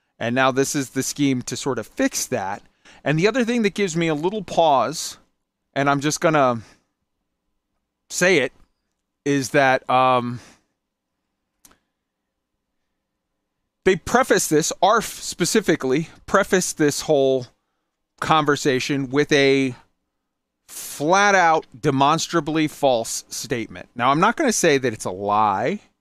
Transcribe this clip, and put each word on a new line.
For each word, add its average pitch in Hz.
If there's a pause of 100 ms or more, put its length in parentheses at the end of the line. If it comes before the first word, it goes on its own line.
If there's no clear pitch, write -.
(180)
And 117
now 131
this 131
is 139
the 131
scheme 139
to -
sort 127
of 107
fix -
that. 101 (440)
And 147
the 180
other 233
thing 240
that 202
gives 190
me 170
a 160
little 185
pause, 151 (560)
and 139
I'm 139
just 147
gonna 135 (1500)
say 180
it, 131 (760)
is 139
that, 135
um, 123 (3500)
they 185
preface 233
this, 156
Arf 233
specifically, 160 (160)
preface 196
this 147
whole 135 (760)
conversation 143
with 143
a 135 (920)
flat-out, 175 (120)
demonstrably 151
false 123
statement. -
Now, 120
I'm 151
not 214
gonna 302
say 156
that 123
it's -
a 117
lie, 104 (200)